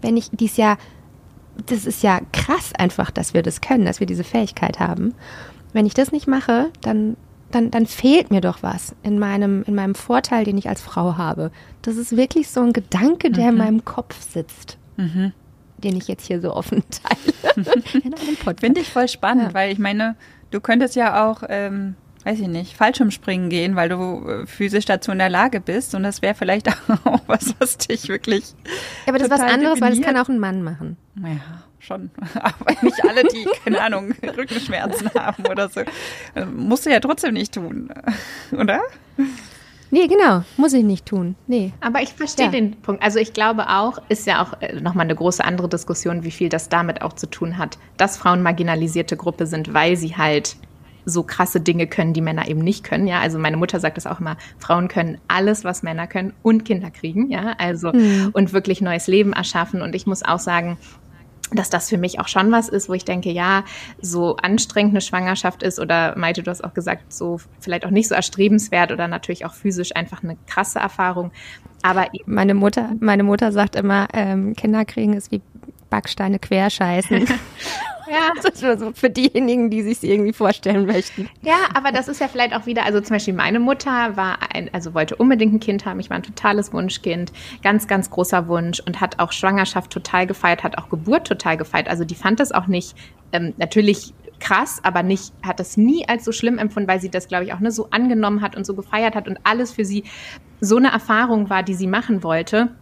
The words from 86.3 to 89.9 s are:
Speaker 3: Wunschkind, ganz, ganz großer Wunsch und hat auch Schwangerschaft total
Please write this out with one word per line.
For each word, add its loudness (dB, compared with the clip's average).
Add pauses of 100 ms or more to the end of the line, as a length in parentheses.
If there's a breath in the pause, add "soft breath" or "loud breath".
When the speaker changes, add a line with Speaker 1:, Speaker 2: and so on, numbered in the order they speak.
Speaker 3:
Wunschkind, -4 (320 loud breath)
ganz, 4
ganz 0
großer 0
Wunsch -2
und -6
hat -4
auch 0
Schwangerschaft 0
total -2